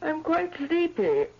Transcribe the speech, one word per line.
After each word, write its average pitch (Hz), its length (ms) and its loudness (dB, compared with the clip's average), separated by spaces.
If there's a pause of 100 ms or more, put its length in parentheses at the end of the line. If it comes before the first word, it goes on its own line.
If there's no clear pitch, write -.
I'm 311 200 -4
quite 349 340 0
sleepy. 277 680 2 (140)